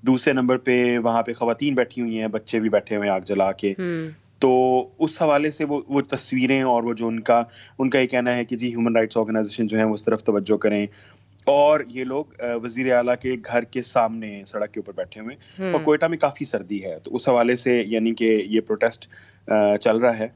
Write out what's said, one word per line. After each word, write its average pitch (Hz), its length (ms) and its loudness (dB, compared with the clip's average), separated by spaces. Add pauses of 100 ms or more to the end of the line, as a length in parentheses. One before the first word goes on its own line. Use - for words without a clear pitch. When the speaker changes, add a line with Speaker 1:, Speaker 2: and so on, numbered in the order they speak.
Speaker 1:
دوسرے 127 300 2
نمبر 127 240 2
پہ 123 420 2
وہاں 117 240 2
پہ 117 100 -6
خواتین 120 420 -2
بیٹھی 123 280 -2
ہوئی 113 180 -4
ہیں، 110 60 -2
بچے 110 340 -4
بھی 107 80 0
بیٹھے 104 280 0
ہوئے 101 120 -2
ہیں 95 60 2
آگ 95 60 -2
جلا 98 320 -2
کے۔ 196 260 -4
Speaker 2:
ہوں۔ 165 320 -6 (280)
Speaker 1:
تو 127 400 4 (200)
اس 160 240 -2
حوالے 151 280 2
سے 151 140 -6
وہ، 147 240 -4
وہ 139 120 0
تصویریں 131 640 -2
اور 120 200 2
وہ 117 120 -2
جو 113 120 -6
ان 113 140 -4
کا، 117 220 4 (360)
ان 135 120 0
کا 135 80 2
یہ 127 80 2
کہنا 123 300 0
ہے 120 80 -2
کہ 120 120 -6
جی 120 140 -4
ہیومن 117 260 0
rights 113 200 0
organization 110 500 -2
جو 107 100 -2
ہیں 110 80 4
وہ 107 100 0
اس 104 100 -10
طرف 110 200 0
توجہ 104 320 2
کریں۔ 104 300 0 (580)
اور 143 440 4
یہ 127 160 -8
لوگ، 135 200 -6 (180)
آ، 120 120 -4
وزیر 120 380 -2
اعلیٰ 123 300 2
کے 127 140 -4 (100)
گھر 120 160 0
کے 117 200 -8
سامنے 110 640 -2
سڑک 104 260 -6
کے 110 80 -8
اوپر 98 120 -12
بیٹھے 92 280 -10
ہوئے 120 160 -12
ہیں۔ - 280 -14
Speaker 2:
ہوں۔ 185 80 -4
Speaker 1:
اور 156 120 -2
کوئٹہ 151 220 2
میں 165 120 -4
کافی 143 260 -2
سردی 101 400 -6
ہے، 82 140 -8
تو - 180 -8
اس 120 120 -2
حوالے 123 280 4
سے 123 300 2
یعنی 113 280 0
کہ 110 320 2
یہ 107 140 2
پروٹیسٹ، - 480 -2 (420)
آ، 104 260 4
چل 110 200 2
رہا 117 220 2
ہے۔ 110 180 -4